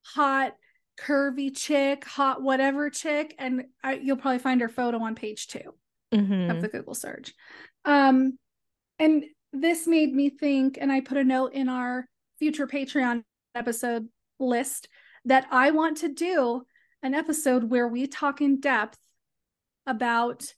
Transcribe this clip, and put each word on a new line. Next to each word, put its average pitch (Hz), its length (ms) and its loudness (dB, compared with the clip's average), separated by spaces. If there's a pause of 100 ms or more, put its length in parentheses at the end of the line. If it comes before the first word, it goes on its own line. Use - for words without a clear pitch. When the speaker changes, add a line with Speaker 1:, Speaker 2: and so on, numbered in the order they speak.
Speaker 1:
hot 269 520 0 (440)
curvy 277 560 -2
chick, 277 500 0
hot 269 380 -2
whatever 269 460 0
chick, 302 500 -4
and 254 260 -4 (180)
I, 269 120 -4
you'll 269 240 -2
probably 262 200 0
find 254 220 2
her 233 80 0
photo 240 300 -2
on 220 160 -4
page 214 340 -10
two - 260 -16 (380)
Speaker 2:
Mm-hmm. 196 380 2
Speaker 1:
of 165 120 0
the 208 60 -4
Google - 260 -10
search. - 380 -12 (520)
Um, 262 540 4 (600)
and 311 260 4 (280)
this 330 340 0
made 311 280 4
me 285 160 2
think, 269 500 0
and 277 120 0
I 269 80 2
put 262 160 -6
a 277 80 2
note 262 300 2
in 269 140 -2
our 254 380 -4 (320)
future 302 280 -2
Patreon 262 560 -2 (320)
episode 233 540 -4 (300)
list, 247 500 -2 (360)
that 262 260 4
I 262 200 4
want 311 280 0
to 330 100 -4
do 269 560 -2 (380)
an 262 120 -2
episode 294 500 0
where 240 240 0
we 240 180 -2
talk 277 360 -4
in 277 180 4
depth 262 380 -2 (880)
about 240 580 -2 (140)